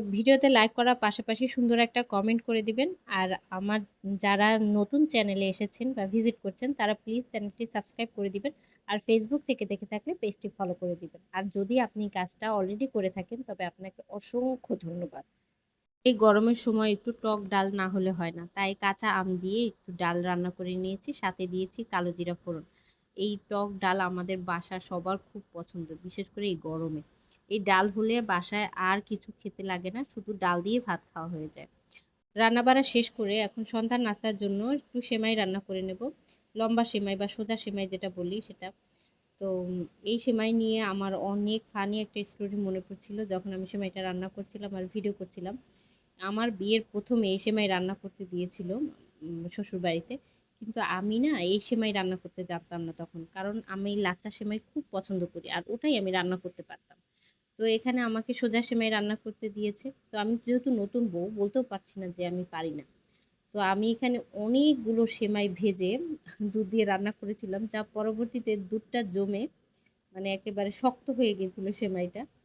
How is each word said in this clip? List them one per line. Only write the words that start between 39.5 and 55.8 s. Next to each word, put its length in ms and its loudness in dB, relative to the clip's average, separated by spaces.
উম, 240 -4
এই 140 2
সেমাই 340 2
নিয়ে 300 2
আমার 300 -2
অনেক 360 0
ফানি 300 -2
একটা 240 -6
স্টোরি 320 -8
মনে 240 -2
পড়ছিল 440 -12
যখন 280 -4
আমি 140 -6
সেমাইটা 360 -6
রান্না 260 -4
করছিলাম 460 -12
আর 180 -6
ভিডিও 200 -2
করছিলাম। 420 -10
আমার 300 0
বিয়ের 400 2
প্রথমে 380 0
এই 100 2
সেমাই 300 2
রান্না 260 0
করতে 300 -14
দিয়েছিল, 460 -6
উম, 260 -8
শ্বশুরবাড়িতে। 640 -2
কিন্তু 180 -6
আমি 280 0
না 140 2
এই 180 2
সেমাই 320 0
রান্না 240 0
করতে 280 -10
জানতাম 400 -8
না 80 -6
তখন, 280 -12
কারণ 240 -6
আমি 280 -4
লাচ্চা 340 -2
সেমাই 360 -6
খুব 240 -8
পছন্দ 360 -4
করি 240 -10
আর 180 -2
ওটাই 300 0